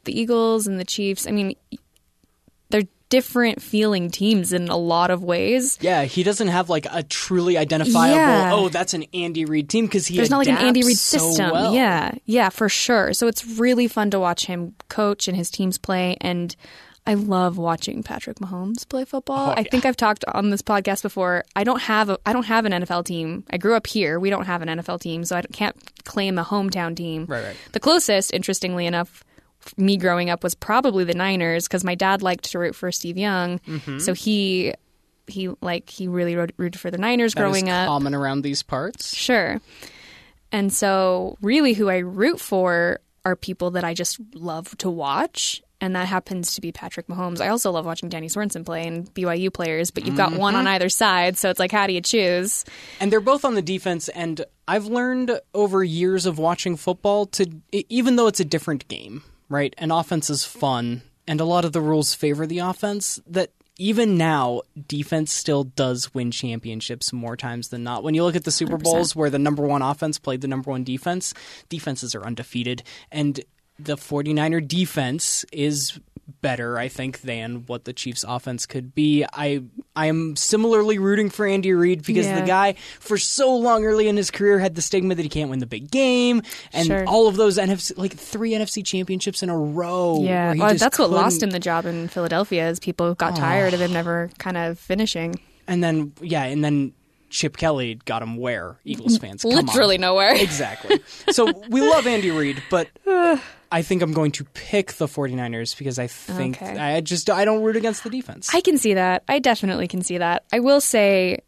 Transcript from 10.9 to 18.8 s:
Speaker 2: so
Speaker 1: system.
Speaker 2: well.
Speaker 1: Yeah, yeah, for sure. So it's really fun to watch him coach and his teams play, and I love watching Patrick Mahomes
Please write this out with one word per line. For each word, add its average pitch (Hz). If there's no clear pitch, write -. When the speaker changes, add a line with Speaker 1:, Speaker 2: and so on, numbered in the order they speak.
Speaker 2:
so -
Speaker 1:
system. 170
Speaker 2:
well. 208
Speaker 1:
Yeah, 202
yeah, 220
for 208
sure. -
So 233
it's 226
really 233
fun 208
to 196
watch 175
him 175
coach 202
and 185
his 175
teams 185
play, 180
and 175
I 214
love 185
watching 170
Patrick -
Mahomes 190